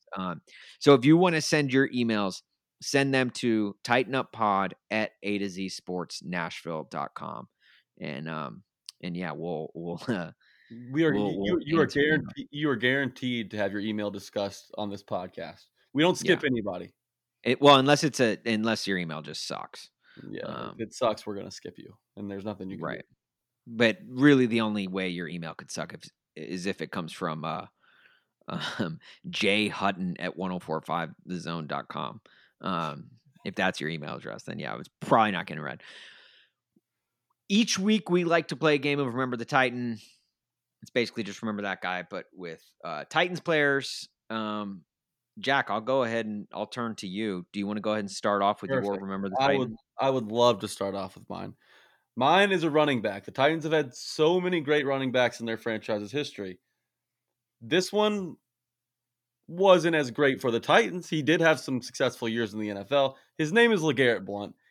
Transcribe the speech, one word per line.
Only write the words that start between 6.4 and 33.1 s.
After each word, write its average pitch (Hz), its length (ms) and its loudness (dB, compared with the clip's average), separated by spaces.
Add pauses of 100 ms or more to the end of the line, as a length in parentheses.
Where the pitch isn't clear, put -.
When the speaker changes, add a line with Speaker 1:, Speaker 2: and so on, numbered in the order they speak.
Speaker 1:
dot 71 240 -6
com. - 340 -14 (520)
And, 78 280 -10
um, 78 360 -10 (400)
and 90 120 -8
yeah, 87 180 -6
we'll, 80 420 -6
we'll, 85 280 -10
<laughs> - 40 -14
uh, 87 240 -6 (600)
Speaker 2:
We 160 140 2
are, 156 80 2
Speaker 1:
we'll, 208 160 0
Speaker 2:
you, 170 80 -4
Speaker 1:
we'll 101 260 0
Speaker 2:
you 160 160 0
are 147 40 6
Speaker 1:
answer 131 160 0
your 147 160 4
email. 156 80 2
Speaker 2:
guaranteed, 123 260 -12
you 147 220 -4
are 127 40 0
guaranteed 123 760 -2
to 107 60 -8
have 101 140 0
your 101 100 -4
email 107 280 -2
discussed 98 680 -8
on 104 100 -4
this 98 140 -12
podcast. 90 600 -10 (280)
We 139 80 2
don't 180 160 4
skip - 240 2
Speaker 1:
Yeah. 151 80 0
Speaker 2:
anybody. 98 420 -4 (520)
Speaker 1:
It, 127 180 0
well, 143 140 10
unless 139 280 6
it's 151 160 0
a, 110 280 4
unless 110 400 0
your 98 100 2
email 80 240 -4
just - 240 -10
sucks. - 460 -10 (400)
Speaker 2:
Yeah, - 160 -10
Speaker 1:
Um, 57 320 -8
Speaker 2:
if 113 80 -6
it - 80 -16
sucks, 110 320 0
we're 104 80 -6
gonna 95 160 -10
skip - 260 -14
you, - 160 -20 (240)
and 101 140 -8
there's 98 140 -8
nothing 95 260 -8
you 92 60 -10
can 80 80 -10
Speaker 1:
Right. 62 220 -8
Speaker 2:
do. - 80 -20 (520)
Speaker 1:
But 113 400 2
really, 127 400 8
the 113 140 2
only 104 260 -2
way 92 220 -2
your 87 180 -6
email 82 260 -8
could - 160 -16
suck 80 240 -8
if, 82 80 -16 (340)
is 87 300 -8
if 95 160 -4
it 80 100 -10
comes 82 220 -8
from, 78 320 -6
uh, 82 220 -6 (800)
<laughs> - 320 -8
um, 82 180 -4 (320)
J 104 380 0
Hutton 92 520 -2
at 87 160 -6
one 92 160 -6
oh 90 60 -4
four 80 240 -4
five 82 300 -4 (160)
the 90 120 -6
zone 82 280 -8
dot 71 200 -6
com. 73 340 -10 (420)
Um, 82 420 -4 (380)